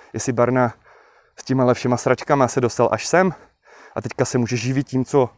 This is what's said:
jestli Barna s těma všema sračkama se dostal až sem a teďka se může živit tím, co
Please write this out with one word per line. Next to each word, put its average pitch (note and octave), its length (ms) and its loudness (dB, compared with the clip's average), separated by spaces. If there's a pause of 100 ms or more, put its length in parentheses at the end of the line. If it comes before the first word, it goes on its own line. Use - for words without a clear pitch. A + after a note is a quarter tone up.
(140)
jestli B2 200 -4
Barna B2 400 2 (640)
s - 80 -20
těma B2+ 300 2
všema B2 240 -2
sračkama C3+ 500 0
se C3 140 -2
dostal A#2 300 2
až - 160 -4
sem F3+ 260 2 (640)
a - 60 -6
teďka B2 240 -2
se - 120 -2
může A#2+ 200 0
živit C3 300 -2
tím, B2+ 180 -4
co C3+ 320 2